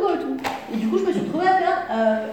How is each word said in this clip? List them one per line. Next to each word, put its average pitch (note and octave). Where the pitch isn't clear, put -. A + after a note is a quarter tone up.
le G4+
monde D#4+
et -
tout. C4+
Et A3
du A3
coup, E4+
je G4
me F4+
suis -
retrouvée F4
à F#4+
faire, F4+
euh, A3